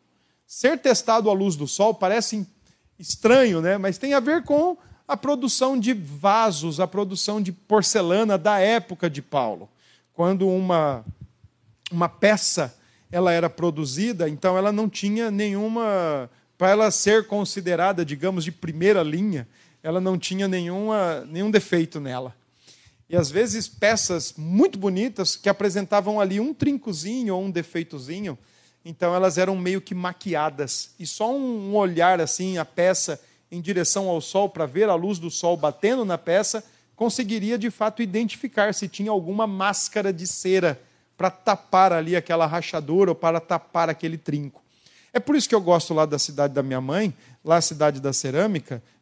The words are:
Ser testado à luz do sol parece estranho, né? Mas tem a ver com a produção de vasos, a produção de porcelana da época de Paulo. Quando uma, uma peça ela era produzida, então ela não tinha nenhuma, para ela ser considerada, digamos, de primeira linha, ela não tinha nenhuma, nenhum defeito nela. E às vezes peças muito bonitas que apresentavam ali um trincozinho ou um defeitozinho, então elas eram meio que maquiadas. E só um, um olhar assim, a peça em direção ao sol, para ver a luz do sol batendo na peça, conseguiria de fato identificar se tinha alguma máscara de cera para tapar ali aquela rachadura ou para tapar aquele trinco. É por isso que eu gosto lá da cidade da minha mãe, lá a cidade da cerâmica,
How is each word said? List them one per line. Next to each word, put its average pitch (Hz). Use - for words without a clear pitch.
Ser 294
testado 226
à 208
luz 190
do 143
sol 208
parece 214
estranho, 226
né? 185
Mas 190
tem 277
a 277
ver 285
com 311
a 277
produção 269
de 233
vasos, 165
a 185
produção 202
de 185
porcelana 202
da 202
época 190
de 143
Paulo. 107
Quando 185
uma, 170
uma 170
peça 180
ela 175
era 170
produzida, 165
então 180
ela 196
não 208
tinha 214
nenhuma, 202
para 185
ela 214
ser 214
considerada, 185
digamos, 160
de 170
primeira 175
linha, 160
ela 165
não 185
tinha 190
nenhuma, 185
nenhum 175
defeito 170
nela. 127
E 165
às 160
vezes 202
peças 202
muito 190
bonitas 196
que -
apresentavam 202
ali 196
um 269
trincozinho 220
ou 180
um 196
defeitozinho, 165
então 170
elas 180
eram 190
meio 185
que 190
maquiadas. 156
E 175
só 214
um, 240
um 202
olhar 180
assim, 180
a 160
peça 175
em 175
direção 190
ao 170
sol, 190
para 165
ver 175
a 185
luz 180
do 165
sol 175
batendo 196
na 185
peça, 208
conseguiria 220
de 226
fato 214
identificar 214
se -
tinha 208
alguma 202
máscara 196
de 175
cera 180
para 185
tapar 190
ali 165
aquela 165
rachadura 165
ou 160
para 165
tapar 165
aquele 160
trinco. 147
É -
por 294
isso 285
que -
eu 214
gosto 175
lá 156
da 147
cidade 143
da 139
minha 131
mãe, 156
lá 160
a 170
cidade 147
da 139
cerâmica, 143